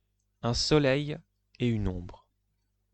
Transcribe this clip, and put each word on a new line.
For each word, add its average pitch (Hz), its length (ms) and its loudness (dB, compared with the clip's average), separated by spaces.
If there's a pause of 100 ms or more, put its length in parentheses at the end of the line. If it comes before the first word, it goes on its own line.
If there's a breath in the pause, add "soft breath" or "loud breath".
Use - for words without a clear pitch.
(420)
un 120 140 0
soleil 147 600 2 (420)
et 123 80 0
une 107 220 0
ombre, 87 360 -10 (680)